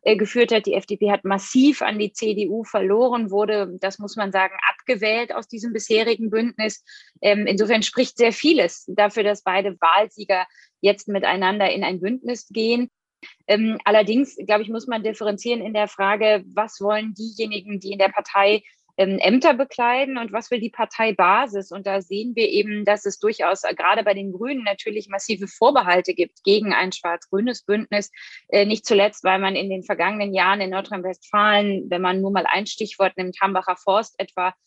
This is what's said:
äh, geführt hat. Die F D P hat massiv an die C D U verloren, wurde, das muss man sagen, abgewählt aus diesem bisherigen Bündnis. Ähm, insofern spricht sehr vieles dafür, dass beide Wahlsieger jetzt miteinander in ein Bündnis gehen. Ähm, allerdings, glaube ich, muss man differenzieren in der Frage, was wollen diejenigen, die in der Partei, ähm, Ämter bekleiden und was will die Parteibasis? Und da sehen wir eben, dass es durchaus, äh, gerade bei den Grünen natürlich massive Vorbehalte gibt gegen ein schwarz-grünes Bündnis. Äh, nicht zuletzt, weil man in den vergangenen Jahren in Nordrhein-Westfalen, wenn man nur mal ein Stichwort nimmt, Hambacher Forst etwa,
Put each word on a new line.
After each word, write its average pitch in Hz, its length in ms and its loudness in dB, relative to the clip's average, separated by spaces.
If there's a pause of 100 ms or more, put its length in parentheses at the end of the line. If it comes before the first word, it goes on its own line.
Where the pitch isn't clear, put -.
äh, 214 120 4
geführt 233 360 0
hat. 214 140 2
Die 196 100 0
F 196 100 -4
D 202 120 -6
P 208 140 2
hat 202 140 -2
massiv 247 560 2
an 214 180 -2
die 208 140 -4
C 214 220 -4
D 202 120 -2
U 214 160 -4
verloren, 220 680 0
wurde, 202 480 -2
das 196 200 -6
muss 202 160 -12
man 202 160 -4
sagen, 190 240 0 (140)
abgewählt 220 640 -2
aus 233 140 -8
diesem 226 260 -8
bisherigen 220 560 0
Bündnis. 220 540 -4 (380)
Ähm, 208 260 4
insofern 214 360 2
spricht - 340 -2
sehr 233 140 4
vieles 254 560 0
dafür, 208 360 2
dass 202 200 0
beide 190 380 -2
Wahlsieger 185 640 2 (360)
jetzt 202 260 2
miteinander 190 640 0
in 196 120 -2
ein 180 160 -4
Bündnis 240 500 -6
gehen. 226 400 0 (580)
Ähm, 220 380 2
allerdings, 214 500 2 (100)
glaube 208 180 2
ich, 208 60 -8
muss 226 160 -8
man 226 160 -4
differenzieren 214 600 -4
in 214 120 -8
der 208 140 0
Frage, 202 560 2 (100)
was 214 280 -4
wollen 214 320 -2
diejenigen, 208 680 -8
die 196 140 -10
in 196 40 -10
der 196 120 2
Partei, 202 540 0 (340)
ähm, 196 220 2
Ämter 254 340 4
bekleiden 254 640 -2
und 233 160 -8
was 226 180 -6
will 247 80 -2
die 214 100 -6
Parteibasis? 208 1000 0
Und 196 160 -8
da 196 140 -2
sehen 208 340 -8
wir 226 140 2
eben, 208 340 -2
dass 208 220 0
es 196 140 -4
durchaus, 196 440 0
äh, - 120 -2
gerade 202 280 0
bei 202 100 2
den 196 200 -6
Grünen 240 320 -6
natürlich 208 420 -6
massive 196 400 -6
Vorbehalte 185 680 2
gibt - 300 -4
gegen 202 300 2
ein 180 180 0
schwarz-grünes 196 720 -4
Bündnis. 208 480 -2 (380)
Äh, 202 160 4
nicht 214 200 -4
zuletzt, 202 380 2
weil 190 160 2
man 196 160 -2
in 190 140 -4
den 190 140 -6
vergangenen 202 500 -4
Jahren 185 260 2
in 190 120 -4
Nordrhein-Westfalen, 196 1160 0
wenn 180 120 -2
man 185 180 0
nur 196 120 -2
mal 190 140 0
ein 196 220 0
Stichwort 202 480 -2
nimmt, 185 240 -8
Hambacher 190 380 -2
Forst 202 400 0
etwa, 185 360 -4 (140)